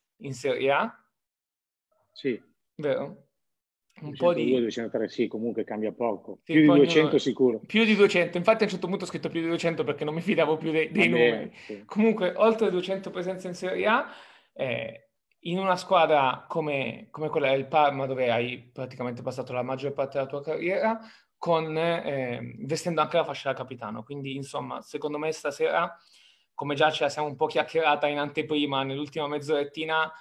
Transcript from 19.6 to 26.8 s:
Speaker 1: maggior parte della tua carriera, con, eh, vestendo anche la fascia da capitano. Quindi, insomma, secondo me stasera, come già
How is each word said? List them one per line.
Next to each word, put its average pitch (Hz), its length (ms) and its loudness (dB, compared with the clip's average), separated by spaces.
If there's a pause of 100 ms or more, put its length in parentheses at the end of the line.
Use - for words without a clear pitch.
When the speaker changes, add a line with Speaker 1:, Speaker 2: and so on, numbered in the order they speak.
Speaker 1:
maggior 131 320 -6
parte 139 240 -4
della 135 120 -2
tua 143 120 -8
carriera, 185 580 -2 (380)
con, 160 400 0
eh, 131 840 -4
vestendo 156 380 -2
anche 156 180 0
la 156 80 4
fascia 139 260 -6
da 131 40 -4
capitano. 117 480 -10
Quindi, 139 320 -10
insomma, 135 460 -8
secondo 147 380 -8
me 156 120 -2
stasera, 160 640 -2 (580)
come 143 200 -6
già 156 160 4